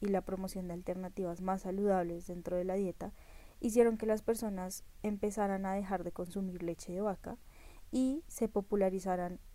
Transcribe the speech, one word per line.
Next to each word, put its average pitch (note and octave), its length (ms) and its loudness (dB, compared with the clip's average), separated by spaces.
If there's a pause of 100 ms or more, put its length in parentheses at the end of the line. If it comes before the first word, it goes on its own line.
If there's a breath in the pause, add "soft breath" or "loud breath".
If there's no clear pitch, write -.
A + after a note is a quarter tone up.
y G3+ 80 0
la F#3+ 120 4
promoción F#3+ 480 -4
de E3+ 60 -4
alternativas F3+ 640 -4
más F#3 220 0
saludables F#3 640 2
dentro F3 300 -2
de F3+ 80 2
la F#3 100 0
dieta F#3+ 380 -2 (480 loud breath)
hicieron A#3 360 6
que A3 100 -2
las G#3+ 160 4
personas G3+ 640 -2 (180)
empezaran G3+ 600 0
a F#3+ 100 0
dejar F#3+ 300 0
de F3 80 -4
consumir F3+ 500 -4
leche E3+ 300 -4
de F3+ 80 -2
vaca G#3 380 -2 (520 loud breath)
y C4 380 2
se - 200 0
popularizaran F#3 920 2 (140)